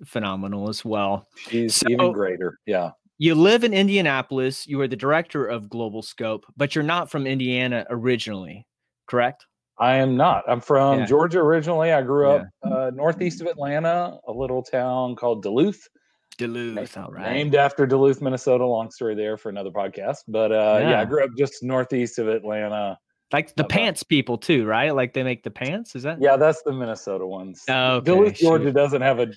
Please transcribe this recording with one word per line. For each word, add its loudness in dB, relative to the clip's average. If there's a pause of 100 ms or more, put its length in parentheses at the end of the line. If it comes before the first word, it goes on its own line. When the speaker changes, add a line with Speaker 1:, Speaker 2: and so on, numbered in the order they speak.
Speaker 1:
phenomenal -6
as -10
well. -2 (220)
Speaker 2:
She's -2
Speaker 1:
So 0
Speaker 2:
even 2
greater. -4
Yeah. -2 (280)
Speaker 1:
you 4
live 6
in 2
Indianapolis. 0
You -4
are 0
the -6
director -2
of -6
Global -6
Scope, -6 (120)
but -2
you're 0
not -2
from -4
Indiana -2
originally, -4 (400)
correct? -2 (320)
Speaker 2:
I 4
am 2
not. 2
I'm 0
from 4
Speaker 1:
Yeah. -2
Speaker 2:
Georgia 4
originally. 2
I 4
grew 4
up, 2 (180)
Speaker 1:
Yeah. -4
Speaker 2:
uh, -2
northeast -2
of -6
Atlanta, -2 (100)
a -6
little -4
town -2
called -2
Duluth. 0 (500)
Speaker 1:
Duluth, -8
Speaker 2:
Na-, -12
Speaker 1:
all -14
right. -8
Speaker 2:
named -2
after 2
Duluth, 4
Minnesota. 0
Long -2
story -6
there -4
for -12
another -8
podcast. -6 (100)
But, 0
uh, 4
yeah, 2
Speaker 1:
Yeah. 4
Speaker 2:
I 0
grew 0
up 0
just -2
northeast -2
of -2
Atlanta. -4 (340)
Speaker 1:
Like 0
the 0
Speaker 2:
About -6
Speaker 1:
pants 0
people 0
too, 2
right? 0
Like 0
they -2
make -6
the -10
pants, -8
is -10
that? -6
Speaker 2:
Yeah, 6
that's 4
the -4
Minnesota -6
ones. -12
Speaker 1:
Oh, 2
okay, -2
Speaker 2:
Duluth, 4
Georgia 4
Speaker 1:
shoot. 2
Speaker 2:
doesn't 2
have 2
a 0 (100)